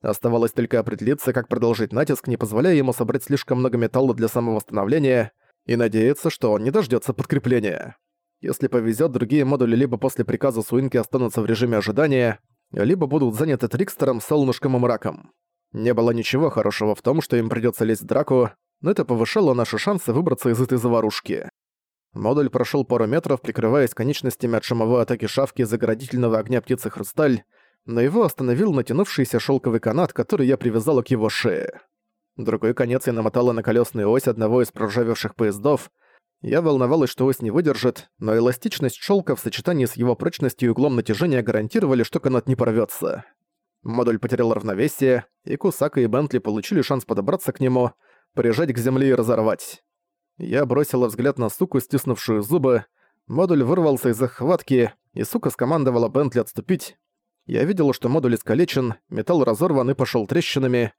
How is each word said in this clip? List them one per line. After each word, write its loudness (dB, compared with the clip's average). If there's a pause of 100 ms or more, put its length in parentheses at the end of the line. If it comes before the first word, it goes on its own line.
Оставалось 0
только 0
определиться, -2
как -2
продолжить 0
натиск, -2
не 0
позволяя 2
ему 2
собрать -2
слишком 0
много 0
металла 2
для 0
самовосстановления, 0 (340)
и 0
надеяться, 2
что 0
он 0
не 0
дождется 0
подкрепления. -2 (440)
Если -4
повезет, 0
другие 0
модули 2
либо 0
после -2
приказа -2
Суинки 0
останутся 0
в -2
режиме 2
ожидания, 0 (320)
либо 0
будут 0
заняты -2
Трикстером, -2
Солнышком 0
и 2
Мраком. -4 (400)
Не 0
было 2
ничего 0
хорошего 0
в -12
том, 2
что -2
им 0
придется -2
лезть 0
в -16
драку, 2 (300)
но -2
это 0
повышало 2
наши -2
шансы -2
выбраться 0
из 0
этой 0
заварушки. -2 (640)
Модуль 0
прошел -2
пару 0
метров, -2
прикрываясь 0
конечностями -2
от -2
шумовой 0
атаки -2
шавки -2
заградительного -2
огня -2
птицы -4
Хрусталь, 0 (440)
но -2
его 2
остановил 0
натянувшийся 0
шелковый 0
канат, 0
который 0
я 2
привязала 0
к -8
его 0
шее. -2 (560)
Другой -2
конец -2
я 0
намотала 0
на -4
колесную 0
ось 2
одного 0
из 0
проржавевших -2
поездов. -2 (520)
Я 0
волновалась, 2
что -2
ось 0
не -4
выдержит, 0
но 0
эластичность 0
шелка 0
в -8
сочетании -2
с -6
его 2
прочностью -2
и 2
углом 2
натяжения 0
гарантировали, 0
что -2
канат 0
не 0
порвется. -2 (640)
Модуль 0
потерял 0
равновесие, 0 (180)
и -6
Кусака 0
и 4
Бентли 0
получили 0
шанс -2
подобраться -2
к -8
нему, 2 (420)
прижать 2
к -2
земле 2
и 6
разорвать. 0 (540)
Я -2
бросила 0
взгляд -2
на -2
суку, -2
стиснувшую -2
зубы. 2 (440)
Модуль 2
вырвался 2
из 0
захватки, 0 (200)
и -6
сука -2
скомандовала 0
Бентли 0
отступить. -4 (480)
Я -2
видела, 2
что -4
модуль 2
искалечен, -2 (120)
металл 0
разорван 0
и 0
пошел -2
трещинами. 0